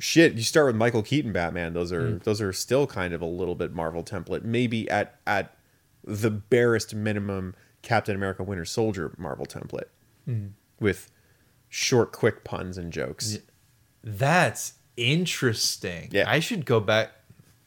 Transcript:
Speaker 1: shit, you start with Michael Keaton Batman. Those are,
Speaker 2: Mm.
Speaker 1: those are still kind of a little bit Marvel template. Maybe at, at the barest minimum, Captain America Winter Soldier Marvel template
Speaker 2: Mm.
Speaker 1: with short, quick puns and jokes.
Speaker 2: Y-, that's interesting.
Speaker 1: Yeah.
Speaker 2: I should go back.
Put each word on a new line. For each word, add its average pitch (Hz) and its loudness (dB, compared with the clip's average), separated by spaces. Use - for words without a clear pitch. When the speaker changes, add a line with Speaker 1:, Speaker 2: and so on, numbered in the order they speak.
Speaker 1:
shit, 160 6
you 113 -4
start 147 4
with 120 4
Michael 113 2
Keaton 135 0
Batman. 85 -2
Those 87 -2
are, 82 0
Speaker 2:
Mm. 90 -4
Speaker 1:
those 107 0
are 98 -2
still 135 0
kind 90 -4
of 82 -6
a 85 -4
little 87 -2
bit 85 -4
Marvel 82 -4
template. 85 -6
Maybe 113 0
at, 101 -2
at 98 0
the 107 0
barest 117 2
minimum, 101 -4
Captain 107 2
America 95 -2
Winter 92 -6
Soldier 95 -2
Marvel 76 -6
template - -10
Speaker 2:
Mm. 104 -4
Speaker 1:
with 101 0
short, - 2
quick - 0
puns 92 -8
and 85 -8
jokes. 82 -6
Speaker 2:
Y-, 107 -10
that's 127 0
interesting. 117 0
Speaker 1:
Yeah. 98 2
Speaker 2:
I 135 4
should 165 -4
go 117 4
back. 110 2